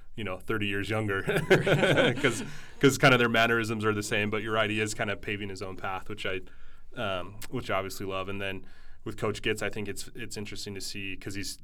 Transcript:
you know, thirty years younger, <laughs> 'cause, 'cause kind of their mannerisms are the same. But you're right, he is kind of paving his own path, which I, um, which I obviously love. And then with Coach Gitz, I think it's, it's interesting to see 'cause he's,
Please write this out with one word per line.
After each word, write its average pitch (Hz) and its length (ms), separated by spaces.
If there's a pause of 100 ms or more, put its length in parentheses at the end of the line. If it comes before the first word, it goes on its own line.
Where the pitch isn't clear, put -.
(140)
you 113 100
know, 92 140
thirty 104 300
years 101 200
younger, 107 340
<laughs> 185 960
'cause, 113 240 (360)
'cause 135 180
kind 139 160
of 123 40
their 120 100
mannerisms 113 560
are 110 80
the 104 120
same. 107 260
But 104 120
you're 110 120
right, 110 160
he 107 100
is 107 140
kind 110 160
of 98 100
paving 104 280
his 95 140
own 95 140
path, 95 320
which 104 180
I, 95 140 (560)
um, 98 400 (140)
which 117 200
I 101 60
obviously 95 300
love. 95 220
And 98 120
then 95 240 (400)
with 107 120
Coach 104 260
Gitz, 110 200
I 101 80
think 104 180
it's, - 260
it's 110 220
interesting 104 380
to 98 60
see 98 360
'cause 95 180
he's, 98 300